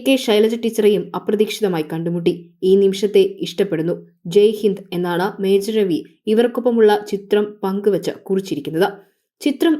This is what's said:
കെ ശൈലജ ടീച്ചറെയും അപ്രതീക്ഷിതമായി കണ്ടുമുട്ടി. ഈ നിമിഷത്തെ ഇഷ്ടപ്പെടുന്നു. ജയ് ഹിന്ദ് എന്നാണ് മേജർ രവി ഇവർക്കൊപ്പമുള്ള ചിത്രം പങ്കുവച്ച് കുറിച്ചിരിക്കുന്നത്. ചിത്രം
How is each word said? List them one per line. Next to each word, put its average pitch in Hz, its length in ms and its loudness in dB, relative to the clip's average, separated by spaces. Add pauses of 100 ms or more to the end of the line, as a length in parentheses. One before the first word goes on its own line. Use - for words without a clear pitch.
കെ 269 80 4
ശൈലജ 226 400 2
ടീച്ചറെയും 214 500 2 (100)
അപ്രതീക്ഷിതമായി 202 800 -2
കണ്ടുമുട്ടി. 170 400 -2 (300)
ഈ 185 120 4
നിമിഷത്തെ 196 500 2 (140)
ഇഷ്ടപ്പെടുന്നു. 170 560 -4 (300)
ജയ് 208 340 4
ഹിന്ദ് 202 220 -2 (120)
എന്നാണ് 175 360 -2 (120)
മേജർ 196 340 0
രവി 190 260 0 (260)
ഇവർക്കൊപ്പമുള്ള 233 640 2 (160)
ചിത്രം 208 400 -2 (160)
പങ്കുവച്ച് 196 480 -2
കുറിച്ചിരിക്കുന്നത്. 170 800 -4 (520)
ചിത്രം 302 380 0